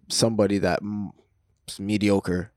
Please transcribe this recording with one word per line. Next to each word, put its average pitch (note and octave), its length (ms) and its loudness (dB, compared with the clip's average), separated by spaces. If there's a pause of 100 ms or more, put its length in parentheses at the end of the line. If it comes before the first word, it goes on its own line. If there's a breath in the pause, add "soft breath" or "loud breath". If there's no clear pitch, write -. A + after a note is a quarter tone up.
somebody G#2 500 2
that F#2 220 0
m-, G#2 300 -6 (580)
is - 120 -14
mediocre." G2 760 0